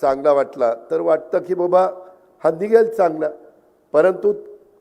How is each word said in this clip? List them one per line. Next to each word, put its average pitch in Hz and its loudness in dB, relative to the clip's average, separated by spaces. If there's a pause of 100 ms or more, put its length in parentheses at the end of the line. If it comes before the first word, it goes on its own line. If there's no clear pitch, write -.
चांगला 139 0
वाटला 127 0 (160)
तर 160 -2
वाटतं 170 -2
की 175 -4
बाबा 180 2 (540)
हा 156 4
निघेल 220 2
चांगला, 156 0 (640)
परंतु 180 2 (480)